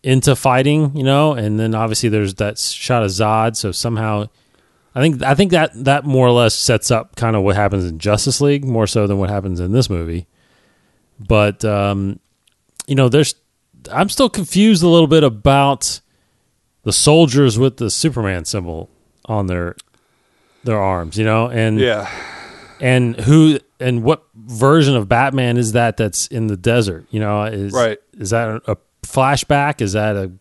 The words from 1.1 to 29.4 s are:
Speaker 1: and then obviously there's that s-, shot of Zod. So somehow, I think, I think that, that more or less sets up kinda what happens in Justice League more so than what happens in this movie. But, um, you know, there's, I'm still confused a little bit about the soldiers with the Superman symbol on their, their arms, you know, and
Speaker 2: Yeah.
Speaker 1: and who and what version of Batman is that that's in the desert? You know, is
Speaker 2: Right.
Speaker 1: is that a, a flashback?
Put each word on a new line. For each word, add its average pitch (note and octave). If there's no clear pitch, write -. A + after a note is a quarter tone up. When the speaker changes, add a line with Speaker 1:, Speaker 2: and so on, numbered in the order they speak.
Speaker 1:
and G#2+
then A2
obviously A2
there's G#2
that G#2+
s-, -
shot B2
of G2
Zod. A2
So G2
somehow, A2
I B2+
think, C#3+
I C3+
think F3+
that, D#3+
that C#3
more C3
or B2
less A#2+
sets -
up A2+
kinda A2
what F#2+
happens G2
in D#2+
Justice G#2
League C#3+
more A2+
so G#2+
than G2
what G2
happens F#2+
in F2+
this B2
movie. E2+
But, G#2
um, G2+
you C#3
know, C3
there's, C#3+
I'm F#3
still C4
confused G3
a F3+
little E3
bit D#3
about C#3
the G#2+
soldiers C#3+
with C3
the A2+
Superman G2+
symbol E2+
on G#2
their, F2
their A2+
arms, F#2
you A2
know, A2+
and A2
Speaker 2:
Yeah. G#2+
Speaker 1:
and B2
who D#3
and A#2+
what D3+
version C3
of G2+
Batman B2
is A2+
that A#2
that's G#2+
in A2+
the G2+
desert? G2+
You G#2+
know, G#2
is G2+
Speaker 2:
Right. A#2
Speaker 1:
is F#2+
that A2+
a, G#2+
a -
flashback? C#3